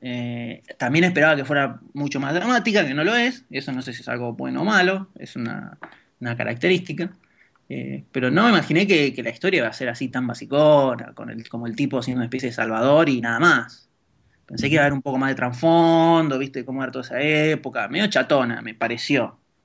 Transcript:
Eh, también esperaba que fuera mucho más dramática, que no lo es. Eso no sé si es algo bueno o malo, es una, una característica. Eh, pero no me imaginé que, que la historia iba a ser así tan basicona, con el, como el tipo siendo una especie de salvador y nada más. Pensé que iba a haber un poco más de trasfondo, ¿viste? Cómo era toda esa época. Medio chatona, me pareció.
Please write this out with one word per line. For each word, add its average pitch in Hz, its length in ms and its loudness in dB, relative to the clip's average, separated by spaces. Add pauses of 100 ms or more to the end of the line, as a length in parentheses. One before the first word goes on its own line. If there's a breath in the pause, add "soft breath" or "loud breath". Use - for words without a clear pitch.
Eh, 120 600 -8 (140)
también 151 300 2
esperaba 156 300 4
que 135 100 -4
fuera 139 340 -2 (140)
mucho 143 260 -4
más 139 140 -4
dramática, 208 520 2
que 131 60 -4
no 147 100 -2
lo 214 140 2
es. - 340 -2
Eso 139 220 -8
no 127 80 -6
sé 127 140 -10
si 117 80 -14
es - 60 -16
algo 120 260 -6
bueno 131 260 -6
o 160 40 -2
malo, 190 440 2 (100)
es - 180 -16
una, - 420 -10 (420 loud breath)
una 120 160 -6
característica. 165 720 -2 (600 soft breath)
Eh, 135 420 -10
pero 127 180 0
no 165 140 4
me 240 60 6
imaginé 175 360 2
que, 147 280 2
que 123 80 -10
la 113 80 -6
historia 180 300 -2
iba 117 80 -2
a 110 40 -8
ser 127 160 -6
así 123 200 -6
tan 127 180 -4
basicona, 131 880 2
con 117 160 -14
el, 113 180 -14
como 117 180 -10
el 113 80 -8
tipo 139 280 -2
siendo 123 160 -4
una 117 80 -2
especie 127 240 -6
de 117 40 -12
salvador 123 540 2
y 127 140 0
nada 117 180 -2
más. 147 480 0 (560)
Pensé - 240 -4
que 143 60 2
iba 151 80 6
a - 20 6
haber 143 100 4
un 135 80 -4
poco 135 140 -4
más 131 140 0
de 131 40 -2
trasfondo, 165 1040 4
¿viste? 135 280 -6
Cómo 131 160 -6
era 127 100 -6
toda 127 120 -8
esa 123 160 -6
época. 151 680 0
Medio 170 200 -2
chatona, 127 520 2
me 113 140 -12
pareció. 120 640 -2 (260)